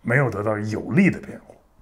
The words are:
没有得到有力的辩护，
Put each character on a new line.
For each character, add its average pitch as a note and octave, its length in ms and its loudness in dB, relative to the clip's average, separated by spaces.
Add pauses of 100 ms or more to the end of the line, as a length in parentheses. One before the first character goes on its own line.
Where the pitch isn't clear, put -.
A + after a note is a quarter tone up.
没 A#2 160 0
有 C#3 120 2
得 G#2 140 -4
到 G#2+ 140 0
有 G#2+ 340 -6
力 F#3 180 6
的 - 80 0
辩 - 300 -14
护， - 80 -20 (260)